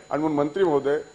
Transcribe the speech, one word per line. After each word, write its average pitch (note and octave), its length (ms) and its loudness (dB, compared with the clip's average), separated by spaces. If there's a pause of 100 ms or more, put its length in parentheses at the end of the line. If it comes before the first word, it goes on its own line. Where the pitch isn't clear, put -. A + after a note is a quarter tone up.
(100)
आणि C#3+ 120 -2
म्हणून D#3 160 0
मंत्री D3+ 260 0
महोदय C#3+ 340 2 (160)